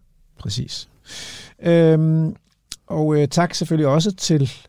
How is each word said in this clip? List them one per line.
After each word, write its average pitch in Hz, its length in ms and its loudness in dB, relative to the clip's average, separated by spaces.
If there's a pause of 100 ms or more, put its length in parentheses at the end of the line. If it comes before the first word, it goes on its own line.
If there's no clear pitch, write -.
(380)
Præcis. - 500 -10 (760)
Øhm, 160 760 2 (500)
og, 156 300 -2
øh, 143 120 2
tak 170 260 0
selvfølgelig 156 340 0
også 165 260 0
til 143 380 0 (160)